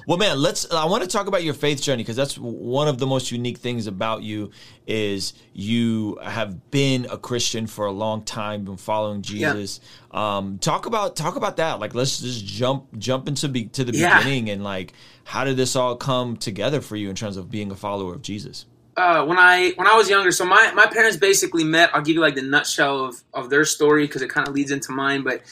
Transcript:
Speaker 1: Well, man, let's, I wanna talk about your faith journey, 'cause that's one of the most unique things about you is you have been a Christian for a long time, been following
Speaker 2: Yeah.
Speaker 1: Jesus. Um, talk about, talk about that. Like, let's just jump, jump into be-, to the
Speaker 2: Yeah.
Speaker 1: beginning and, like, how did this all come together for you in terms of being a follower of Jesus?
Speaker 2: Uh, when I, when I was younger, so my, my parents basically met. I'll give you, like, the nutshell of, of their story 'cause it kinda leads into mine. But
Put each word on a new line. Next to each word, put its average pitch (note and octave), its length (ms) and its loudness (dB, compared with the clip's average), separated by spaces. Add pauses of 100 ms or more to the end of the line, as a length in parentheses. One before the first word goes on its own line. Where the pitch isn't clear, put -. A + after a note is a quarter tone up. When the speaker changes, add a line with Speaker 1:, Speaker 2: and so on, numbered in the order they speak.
Speaker 1:
Well, D#3+ 100 2
man, F3+ 220 2
let's, D3+ 340 0
I D#3+ 120 2
wanna G#3+ 240 0
talk G3+ 180 -2
about F#3+ 160 0
your D3+ 120 -2
faith D3 280 -2
journey, B2+ 220 -2
'cause A2+ 100 -6
that's C3+ 240 -4
one A#2+ 480 -4
of C#3 140 0
the C3+ 60 -2
most C3 260 -2
unique A#2+ 260 -4
things A#2+ 300 -6
about G#2+ 340 -4
you G#2 300 -8 (340)
is G2+ 460 -4 (200)
you A2 680 -2
have G#2 480 -8
been C3+ 400 0
a - 80 -8
Christian A#2 480 -4
for G#2 200 -4
a G2+ 40 -2
long A2 340 -4
time, G#2+ 400 -8
been F#2+ 120 -10
following G#2 500 -4
Speaker 2:
Yeah. B2 280 -4
Speaker 1:
Jesus. G2+ 260 -10 (320)
Um, G2+ 480 -4
talk D#3+ 260 -2
about, G#3 300 -4
talk D#3 180 -4
about A3 220 -4
that. D#3 240 -2
Like, G#2+ 160 -8
let's C3 240 0
just A#2 260 -8
jump, B2 500 -2
jump B2 300 -4
into D3 220 -2
be-, B2 160 -4
to C3+ 180 -4
the B2 100 -4
Speaker 2:
Yeah. F3 260 6
Speaker 1:
beginning C3 320 0
and, G2+ 120 -6
like, F#2+ 300 -6 (320)
how A2 180 -6
did C3+ 140 0
this B2+ 180 0
all B2 220 0
come B2 400 -2
together A2+ 440 -2
for - 140 -10
you G#2 160 -4
in F#2+ 60 -8
terms G2+ 200 -6
of F#2 140 -12
being G#2 220 -6
a F#2+ 40 -12
follower G2 380 -6
of - 80 -14
Jesus? - 440 -10 (300)
Speaker 2:
Uh, E3+ 280 4
when F3 160 2
I, F3+ 340 8
when F3+ 140 2
I A3 80 8
was G#3 120 6
younger, G3 220 4
so F3+ 140 0
my, G3+ 300 6
my G#3 120 8
parents A3 300 4
basically F#3 480 2
met. E3 280 6
I'll D3+ 100 0
give D#3 120 2
you, E3 60 0
like, D3 160 2
the C3+ 60 -4
nutshell C#3 640 0
of, - 160 -10 (140)
of B2+ 160 -8
their D3 140 4
story D3+ 420 4
'cause C#3+ 160 -6
it B2+ 100 -6
kinda C#3+ 200 -2
leads C#3 180 -2
into C#3 220 -4
mine. C#3 320 -2
But B2+ 280 -4